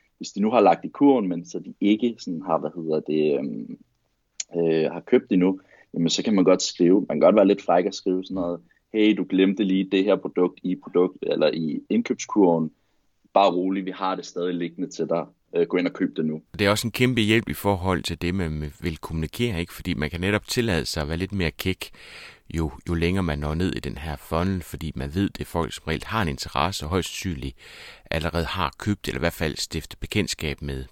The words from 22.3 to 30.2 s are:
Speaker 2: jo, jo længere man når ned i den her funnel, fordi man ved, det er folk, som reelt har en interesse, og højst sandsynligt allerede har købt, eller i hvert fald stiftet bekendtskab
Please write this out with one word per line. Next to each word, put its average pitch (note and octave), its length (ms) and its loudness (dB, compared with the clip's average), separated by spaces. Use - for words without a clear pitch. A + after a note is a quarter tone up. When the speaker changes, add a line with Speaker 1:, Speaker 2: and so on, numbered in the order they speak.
Speaker 2:
jo, D#2+ 140 0
jo F2 40 0
længere F2+ 300 0
man D2+ 160 -2
når D2+ 160 -2
ned E2+ 200 -2
i - 40 -6
den C#2+ 180 -8
her D2+ 180 -8
funnel, F2+ 460 -2
fordi - 340 -10
man C#2 200 -6
ved, F#2+ 140 0
det - 120 -10
er C#2 40 -6
folk, D#2+ 280 -4
som - 140 -14
reelt D#2+ 160 -4
har A2 180 -4
en F2+ 60 0
interesse, D2 580 -4
og D2 40 -8
højst F2 200 -2
sandsynligt C#2 480 -8
allerede E2 340 -2
har F2 340 -4
købt, - 280 -4
eller - 120 -6
i E2 60 -2
hvert E2+ 80 0
fald D#2 220 -4
stiftet - 440 -8
bekendtskab - 600 -4